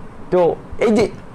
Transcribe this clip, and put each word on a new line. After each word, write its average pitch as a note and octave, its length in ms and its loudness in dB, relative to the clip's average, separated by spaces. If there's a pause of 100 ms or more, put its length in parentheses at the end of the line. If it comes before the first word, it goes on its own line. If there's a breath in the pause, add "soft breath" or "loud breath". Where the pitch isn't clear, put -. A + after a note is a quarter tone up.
(300)
তো F3+ 260 4 (220)
এই G#3+ 120 4
যে G#3 180 4 (260)